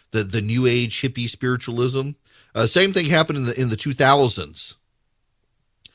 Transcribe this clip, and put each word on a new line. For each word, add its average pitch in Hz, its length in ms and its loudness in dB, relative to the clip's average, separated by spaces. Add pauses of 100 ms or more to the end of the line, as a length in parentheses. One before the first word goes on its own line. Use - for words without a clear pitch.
(120)
the, 110 100 0
the 98 180 -4
New 113 260 0
Age 120 340 0
hippie 123 280 -4
spiritualism. 123 840 -4 (440)
Uh, 113 140 2
same 190 240 2
thing 185 140 0
happened 156 320 2
in 131 80 -2
the, 120 140 -2
in 127 80 0
the 110 80 -2
two 143 160 -6
thousands. 127 840 2 (1160)